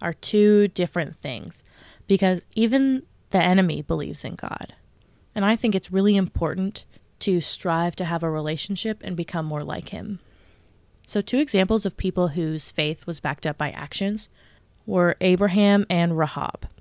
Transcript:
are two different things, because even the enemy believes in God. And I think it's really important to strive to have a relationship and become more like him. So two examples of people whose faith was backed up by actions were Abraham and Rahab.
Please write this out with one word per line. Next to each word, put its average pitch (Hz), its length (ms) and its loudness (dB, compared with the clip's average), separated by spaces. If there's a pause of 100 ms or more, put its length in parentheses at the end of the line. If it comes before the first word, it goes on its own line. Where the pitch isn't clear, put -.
are 170 120 -4
two 208 540 4
different 170 480 -4
things, - 480 -12 (420)
because 185 480 2
even 262 500 2 (260)
the 185 120 2
enemy 175 400 4
believes 151 440 -6
in - 100 -10
God. - 380 -12 (600)
And 196 120 0
I 220 100 4
think 220 180 0
it's 185 180 -4
really 196 260 4
important 185 680 -2 (340)
to 185 220 0
strive 170 560 -2
to 185 80 -6
have 170 200 -4
a 165 60 -2
relationship 160 720 -4
and 180 140 -8
become 165 300 -6
more 151 180 -6
like - 260 -8
him. - 300 -10 (880)
So 208 140 -2
two 240 180 -2
examples 214 460 2
of 185 100 -6
people 180 340 0
whose 156 420 -4
faith 156 360 -4
was 165 140 -10
backed 143 260 -4
up 147 100 -4
by 151 140 -4
actions 202 560 -6 (580)
were 175 360 2
Abraham 202 680 4
and 170 280 2
Rahab. - 500 -4 (140)